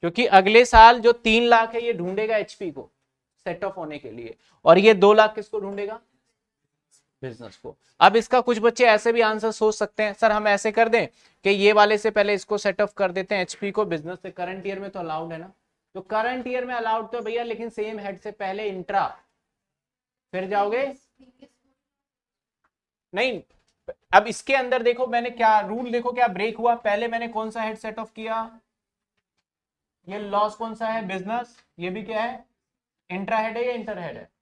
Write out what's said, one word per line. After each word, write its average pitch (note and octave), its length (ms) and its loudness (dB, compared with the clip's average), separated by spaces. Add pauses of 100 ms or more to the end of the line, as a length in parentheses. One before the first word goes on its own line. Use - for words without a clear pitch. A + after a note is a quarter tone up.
क्योंकि F3 240 -2
अगले G3+ 380 8
साल A#3 340 10
जो A3+ 140 4
तीन A3+ 320 2
लाख A#3 280 4
है A#3 100 -6
ये A#3 100 -2
ढूंढेगा G3+ 440 -4
एचपी F#3+ 340 -8
को C#3 180 -16 (560)
सेट F#3 180 -8
ऑफ F#3+ 140 -8
होने D3+ 220 -12
के A#2+ 120 -16
लिए, A#2 240 -16 (300)
और E3+ 120 8
ये G#3+ 160 8
दो G3+ 200 8
लाख G#3+ 220 6
किसको G#3+ 240 -10
ढूंढेगा? G3+ 400 -10 (1200)
बिजनेस A#2+ 340 -16
को। - 180 -18 (240)
अब G3 160 6
इसका A#3 260 2
कुछ A#3 180 -2
बच्चे A#3 280 2
ऐसे A3 260 4
भी A#3 80 2
आंसर A3 300 0
सोच A3 240 0
सकते G#3+ 280 -4
हैं, G#3+ 100 -4
"सर A3+ 180 0
हम G#3+ 160 -2
ऐसे G#3 240 0
कर A3+ 180 2
दें G#3+ 180 0 (380)
कि G3 40 0
ये G3+ 240 4
वाले G#3+ 240 6
से G#3+ 140 -2
पहले G#3 220 0
इसको G3+ 240 -4
सेट G3+ 240 -2
ऑफ G3+ 120 -2
कर F#3+ 180 -2
देते F#3 240 -6
हैं F#3+ 60 -2
एचपी G3 300 -8
को G#3 140 -2
बिजनेस E3+ 360 -8
से, F#3 100 -14
करंट F#3 360 -10
ईयर G3 120 -8
में G3 120 -12
तो G3 80 -12
अलाउड E3 320 -8
है E3 60 -12
ना?" F3+ 140 -18 (440)
तो F#3+ 80 -12
करंट A#3+ 440 -4
ईयर B3+ 180 -6
में B3+ 100 -10
अलाउड A3+ 360 -4
तो A#3+ 100 -8
भैया, A3+ 220 -6
लेकिन A#3 260 -10
सेम G#3+ 300 -8
हेड G3+ 200 -12
से G#3+ 140 -14
पहले G3+ 340 -8
इंट्रा, F#3+ 400 -4 (1300)
फिर F#3 160 -8
जाओगे G#3 360 -2 (2250)
नहीं। G#3+ 280 -4 (720)
अब G#3 140 6
इसके C4 280 -4
अंदर B3+ 280 -2
देखो A#3+ 240 0
मैंने A#3+ 240 -4
क्या A3+ 300 2
रूल, A3+ 300 -8
देखो A#3+ 220 -4
क्या B3 160 2
ब्रेक G#3+ 280 -6
हुआ। A#3 200 0
पहले G#3+ 300 -2
मैंने A#3 220 -6
कौन A3 220 -8
सा A3+ 100 -10
हेड A3 160 -8
सेट A3 220 -14
ऑफ G#3+ 120 -14
किया, A3+ 480 -10 (1500)
ये G3 120 -10
लॉस G#3 360 -2
कौन A3+ 200 -10
सा A3+ 120 -6
है, A3 200 -6
बिजनेस, G3+ 500 -8 (220)
ये F3 100 -6
भी G3+ 140 -10
क्या A3 180 -6
है, A#3+ 240 -8 (640)
इंट्रा F#3+ 280 -4
हेड A3 200 -4
है A#3+ 80 -4
या B3 80 -4
इंटर G#3+ 260 -10
हेड D#3 180 -12
है? G#2 120 -20 (120)